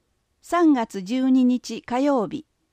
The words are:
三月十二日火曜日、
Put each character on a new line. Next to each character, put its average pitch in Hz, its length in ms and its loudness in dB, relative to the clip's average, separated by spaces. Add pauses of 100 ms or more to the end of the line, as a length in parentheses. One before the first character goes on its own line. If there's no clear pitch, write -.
(420)
三 339 320 2
月 226 260 -4
十 254 300 -2
二 262 160 4
日 247 340 -2
火 240 200 -4
曜 269 280 0
日、 - 160 -10 (280)